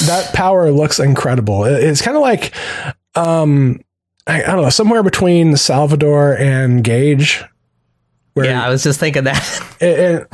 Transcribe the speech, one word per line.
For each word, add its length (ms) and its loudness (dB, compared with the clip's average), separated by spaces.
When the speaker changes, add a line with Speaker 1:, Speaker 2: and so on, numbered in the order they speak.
Speaker 1:
that 260 -2
power 380 2
looks 280 0
incredible. 640 0
It, 180 0
it's 180 0
kinda 200 0
like, 320 -2
um, 680 0
I, 160 -2
I 60 -4
don't 140 0
know, 80 2
somewhere 340 2
between 540 2
Salvador 800 2
and 440 2
Gage. 600 0
Where 100 0
Speaker 2:
Yeah, 200 -2
I 40 -2
was 140 -2
just 180 -2
thinking 240 -2
that. 500 -6
<laughs> 80 -20
Speaker 1:
It, 500 0